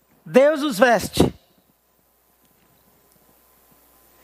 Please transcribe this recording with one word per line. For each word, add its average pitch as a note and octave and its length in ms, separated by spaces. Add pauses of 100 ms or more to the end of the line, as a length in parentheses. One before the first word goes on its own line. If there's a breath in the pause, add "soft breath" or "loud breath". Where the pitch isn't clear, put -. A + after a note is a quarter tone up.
(260)
Deus C4+ 360
os C4 180
veste. - 540 (3000 soft breath)